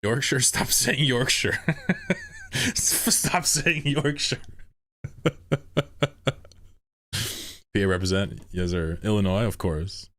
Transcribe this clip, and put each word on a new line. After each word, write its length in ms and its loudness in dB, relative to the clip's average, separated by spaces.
Yorkshire, 380 0
<laughs> 20 2
stop 300 2
saying 320 2
Yorkshire. 600 2
<laughs> 1120 -2
Stop 720 2
saying 400 2
Yorkshire. 540 0
<laughs> 1300 -2
P 80 2
A 60 4
represent. 520 2
Yes, 200 0
sir. 320 -2
Illinois, 420 2
of 120 -2
course. 600 -4